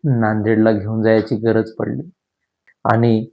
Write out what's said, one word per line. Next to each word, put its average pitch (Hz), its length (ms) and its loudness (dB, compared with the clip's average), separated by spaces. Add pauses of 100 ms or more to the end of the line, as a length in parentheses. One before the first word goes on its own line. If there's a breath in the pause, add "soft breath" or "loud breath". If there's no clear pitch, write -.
नांदेडला 110 680 2
घेऊन 107 300 -4
जायची 110 340 2
गरज 110 360 -2
पडली 120 300 -8 (840 soft breath)
आणि 113 480 2